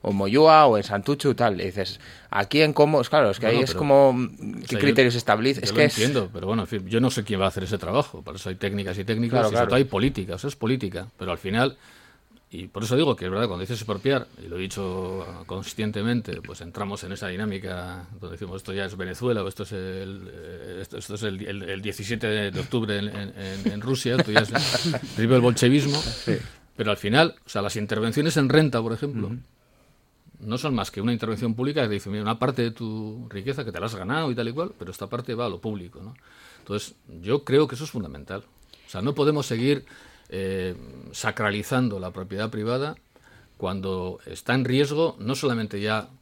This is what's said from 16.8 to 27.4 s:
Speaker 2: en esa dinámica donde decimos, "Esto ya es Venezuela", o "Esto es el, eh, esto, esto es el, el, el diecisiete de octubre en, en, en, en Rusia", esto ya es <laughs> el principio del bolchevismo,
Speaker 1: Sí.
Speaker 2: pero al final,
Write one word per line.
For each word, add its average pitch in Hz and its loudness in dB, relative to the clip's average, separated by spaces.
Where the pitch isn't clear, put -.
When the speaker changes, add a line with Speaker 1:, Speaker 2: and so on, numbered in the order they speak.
Speaker 2:
en 95 -10
esa 98 -8
dinámica 92 -6
donde 87 -12
decimos, 95 -10
"Esto 95 -10
ya 98 -2
es 92 -10
Venezuela", 101 -2
o 95 -4
"Esto 95 -8
es - -12
el, 95 -10
eh, 87 -14
esto, 98 -12
esto 107 -10
es 104 -6
el, 101 -4
el, 98 -8
el 95 -6
diecisiete 107 -6
de 95 -6
octubre 113 -2
en, 101 -4
en, 101 -8
en, 98 -4
en 104 -6
Rusia", 123 0
esto 107 2
ya 107 8
es 104 0
<laughs> 139 0
el 165 0
principio 113 2
del 123 8
bolchevismo, 135 4
Speaker 1:
Sí. 113 -2
Speaker 2:
pero 107 -2
al 101 2
final, 139 4